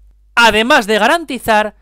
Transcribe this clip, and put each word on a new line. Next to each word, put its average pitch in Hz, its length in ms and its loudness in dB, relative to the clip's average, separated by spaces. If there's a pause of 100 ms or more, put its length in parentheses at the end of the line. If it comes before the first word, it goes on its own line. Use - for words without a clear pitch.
(340)
Además 226 540 0
de 214 120 0
garantizar 233 840 -2